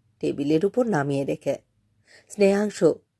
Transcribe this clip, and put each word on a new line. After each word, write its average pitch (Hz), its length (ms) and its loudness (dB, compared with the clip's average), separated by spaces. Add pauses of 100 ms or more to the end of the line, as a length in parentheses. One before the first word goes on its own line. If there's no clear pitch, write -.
(200)
টেবিলের 147 460 0
উপর 240 220 0
নামিয়ে 139 380 -2
রেখে 143 320 -4 (720)
স্নেহাংশু 196 680 2 (240)